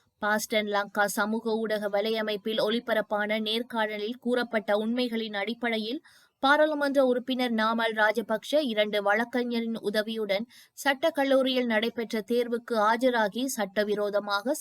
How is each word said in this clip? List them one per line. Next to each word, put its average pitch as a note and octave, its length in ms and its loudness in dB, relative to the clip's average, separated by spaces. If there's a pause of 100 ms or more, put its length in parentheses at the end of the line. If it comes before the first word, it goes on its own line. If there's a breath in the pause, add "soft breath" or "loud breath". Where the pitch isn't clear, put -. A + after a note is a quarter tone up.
(180 soft breath)
பாஸ்டன் G#3+ 480 -2
லங்கா G3+ 400 0
சமூக A3 500 -2
ஊடக G#3+ 320 -2
வலையமைப்பில் G#3+ 720 -2
ஒளிபரப்பான G#3+ 800 0
நேர்காணலில் A3 800 -4
கூறப்பட்ட A#3+ 560 0
உண்மைகளின் A3+ 580 -2
அடிப்படையில் A3+ 680 -4 (360 soft breath)
பாராளுமன்ற C#4+ 680 4
உறுப்பினர் B3 480 0
நாமல் A3+ 400 2
ராஜபக்ஷ A3 680 2
இரண்டு G#3+ 420 0
வழக்கறிஞரின் A#3 760 0
உதவியுடன் G#3+ 680 -2 (380 loud breath)
சட்டக்கல்லூரியில் C4+ 800 2
நடைபெற்ற A3+ 640 -2
தேர்வுக்கு A#3+ 460 -2
ஆஜராகி A3+ 680 2
சட்டவிரோதமாக G#3 1160 0